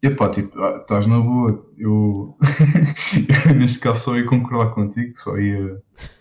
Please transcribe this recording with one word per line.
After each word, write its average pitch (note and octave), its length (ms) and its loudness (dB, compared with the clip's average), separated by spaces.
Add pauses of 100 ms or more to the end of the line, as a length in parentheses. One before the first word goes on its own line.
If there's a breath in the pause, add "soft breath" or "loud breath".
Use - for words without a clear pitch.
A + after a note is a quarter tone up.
epá, A#2+ 280 2
tipo, - 320 -6
ah, G2 180 -2
estás G#2 260 0
na A#2 140 4
boa. A#2+ 560 0
Eu, G#2 640 0
<laughs> D3 1080 2
eu D3+ 60 6
neste B2 240 2
caso A#2 260 -2
só B2 120 -2
ia A#2+ 100 -2
concordar A#2 480 0
contigo, A#2 420 -4
só G2+ 220 -8
ia, G2+ 440 -4 (380 loud breath)